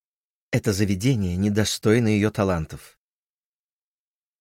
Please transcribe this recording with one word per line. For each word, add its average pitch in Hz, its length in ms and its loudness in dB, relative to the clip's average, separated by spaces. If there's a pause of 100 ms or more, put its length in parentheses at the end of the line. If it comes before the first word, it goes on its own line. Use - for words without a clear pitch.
(520)
это 113 220 0
заведение 98 600 0
недостойно 107 720 0
её 107 240 2
талантов. 92 680 -4 (1400)